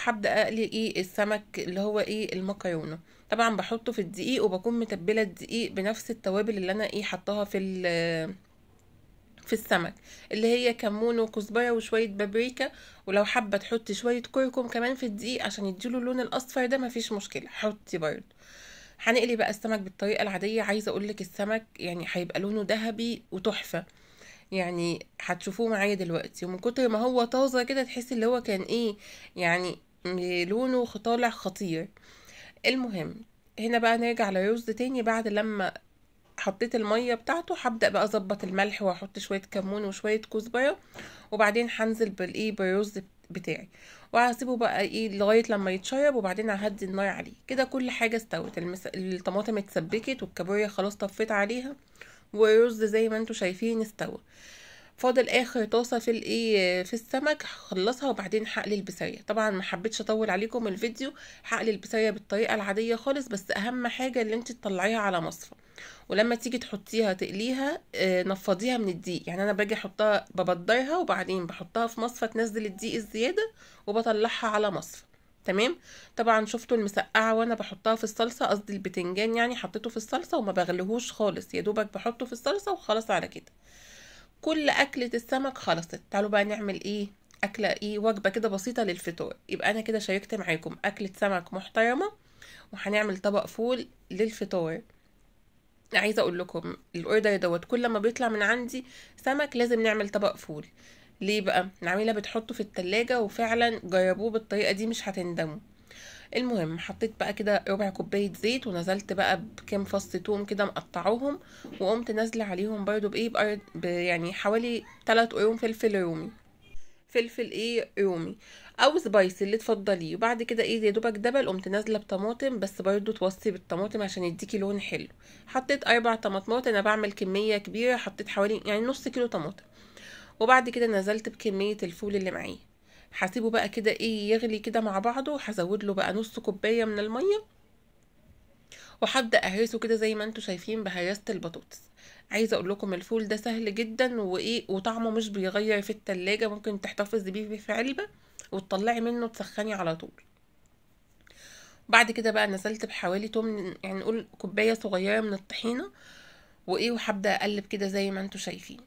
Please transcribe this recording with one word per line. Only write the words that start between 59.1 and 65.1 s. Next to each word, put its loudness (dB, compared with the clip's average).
طبعا 2
ما 0
حبيتش -4
اطول 0
عليكم 0
الفيديو، -2
هقلي 0
البسله 0
بالطريقه 0
العاديه 0
خالص، -2
بس -6
اهم -2
حاجه -2
اللي -2
انت -6
تطلعيها 0
على 2